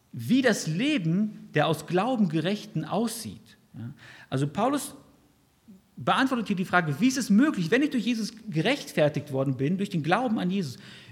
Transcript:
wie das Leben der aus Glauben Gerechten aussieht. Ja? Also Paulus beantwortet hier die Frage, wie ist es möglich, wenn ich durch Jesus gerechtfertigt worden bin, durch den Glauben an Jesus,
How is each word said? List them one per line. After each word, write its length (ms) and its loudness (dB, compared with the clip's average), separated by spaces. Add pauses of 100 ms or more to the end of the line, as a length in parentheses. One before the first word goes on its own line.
(100)
wie 300 2
das 260 2
Leben 840 0
der 140 4
aus 200 -2
Glauben 440 2
Gerechten 560 -2
aussieht. 720 -6 (160)
Ja? 160 -10 (400)
Also 180 0
Paulus 460 -2 (1000)
beantwortet 500 0
hier 100 -2
die 80 -2
Frage, 340 0
wie 100 4
ist 100 0
es 100 -2
möglich, 420 4
wenn 120 4
ich 80 2
durch 160 -2
Jesus 260 -2 (160)
gerechtfertigt 840 0
worden 260 0
bin, 180 2
durch 140 -2
den 120 -2
Glauben 360 2
an 120 0
Jesus, 280 -4 (340)